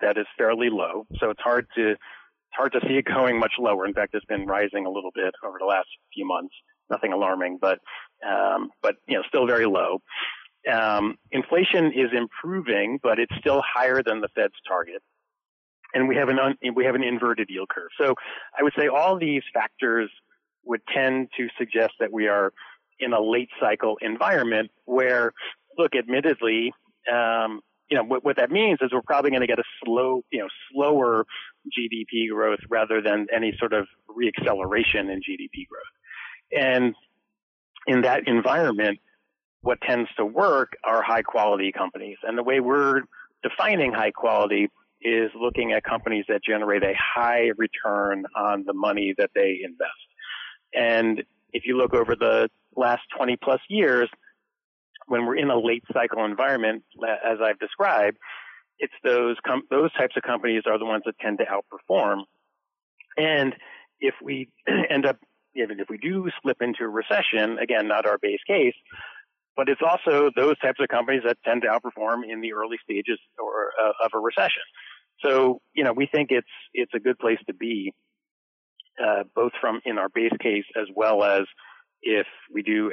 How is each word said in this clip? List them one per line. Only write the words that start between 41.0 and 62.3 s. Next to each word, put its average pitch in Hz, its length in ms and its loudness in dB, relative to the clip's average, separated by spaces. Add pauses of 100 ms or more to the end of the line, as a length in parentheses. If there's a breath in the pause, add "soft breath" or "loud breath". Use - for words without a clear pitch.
high 113 200 0
quality 101 500 2
companies. 98 500 -6
And 113 160 -4
the 120 60 -2
way 131 160 2
we're 135 420 4 (400 loud breath)
defining 170 500 0
high 107 200 0
quality 104 560 2 (340)
is 113 320 0
looking 117 380 -2
at 107 100 0
companies 113 460 -2
that 104 160 0
generate 104 380 0
a 98 120 2
high 117 600 0
return 101 680 -2 (120)
on 101 300 0
the 98 80 -2
money 101 420 0
that 101 180 2
they 95 300 2
invest. 85 260 -8 (840 loud breath)
And 113 480 2 (320)
if 120 100 -6
you 123 140 0
look 127 160 2
over 117 200 2
the 113 360 2 (260)
last 120 240 2 (160)
twenty 123 260 0
plus 131 180 2 (100)
years, 135 400 4 (960 soft breath)
when 120 180 0
we're 123 120 0
in 143 120 0
a 123 100 4
late 117 340 0
cycle 113 340 0
environment, 113 580 0 (100)
la-, 113 140 -8
as 110 340 -2
I've 107 160 0
described, 110 600 0 (600 loud breath)
it's - 140 -6 (100)
those 120 340 2 (100)
com-, 127 240 -2
those 151 240 2
types 131 240 0
of - 40 -6
companies 113 440 -2
are 110 120 2
the 110 60 -6
ones 110 220 -2
that 110 120 -6
tend 104 200 -4
to 113 80 2
outperform. 101 800 0 (920)